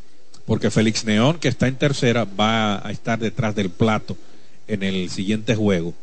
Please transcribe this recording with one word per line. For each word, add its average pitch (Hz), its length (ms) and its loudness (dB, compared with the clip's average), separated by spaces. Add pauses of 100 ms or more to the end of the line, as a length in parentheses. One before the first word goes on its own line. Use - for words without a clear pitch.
(460)
porque 110 260 2
Félix 110 340 2
Neón, 113 340 4
que 147 100 0
está 123 180 2
en 135 80 -2
tercera, 120 500 2
va 104 600 0
a 104 60 -6
estar 113 280 -2
detrás 107 360 -2
del 98 140 0
plato 107 460 0 (520)
en 98 160 -2
el 95 260 -2
siguiente 110 460 0
juego. 92 480 2